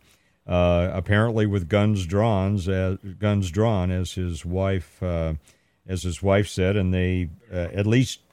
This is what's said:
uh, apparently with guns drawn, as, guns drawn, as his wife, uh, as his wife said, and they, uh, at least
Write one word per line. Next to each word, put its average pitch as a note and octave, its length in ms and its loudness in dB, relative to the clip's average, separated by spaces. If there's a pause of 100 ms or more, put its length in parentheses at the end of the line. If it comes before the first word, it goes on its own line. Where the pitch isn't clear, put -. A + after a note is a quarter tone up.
(460)
uh, F2 480 2
apparently G#2+ 540 2
with G2 200 0
guns G2+ 380 2
drawn, G2+ 520 0
as, F#2 420 -2 (180)
guns G2+ 320 0
drawn, G2 400 0
as F2+ 220 -2
his F2 340 -6
wife, F#2+ 560 -4
uh, E2 320 -2 (520)
as F#2 180 -6
his F2+ 200 -6
wife G2 240 2
said, G2 300 0
and F#2 160 0
they, F2+ 360 0 (220)
uh, F2 220 -4
at G2+ 120 -2
least A#2+ 360 2 (120)